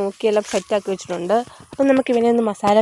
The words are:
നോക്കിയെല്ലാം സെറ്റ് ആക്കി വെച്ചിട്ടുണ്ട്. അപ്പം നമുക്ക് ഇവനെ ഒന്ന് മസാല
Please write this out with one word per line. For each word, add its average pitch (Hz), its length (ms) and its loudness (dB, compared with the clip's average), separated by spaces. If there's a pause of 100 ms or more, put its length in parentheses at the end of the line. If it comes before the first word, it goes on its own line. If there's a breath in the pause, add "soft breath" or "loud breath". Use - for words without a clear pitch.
നോക്കിയെല്ലാം 208 520 -2
സെറ്റ് 208 240 -2
ആക്കി 196 160 -6
വെച്ചിട്ടുണ്ട്. 180 420 -4 (340 loud breath)
അപ്പം 277 220 -2
നമുക്ക് 262 240 0
ഇവനെ 233 180 2
ഒന്ന് 233 160 0
മസാല 208 320 0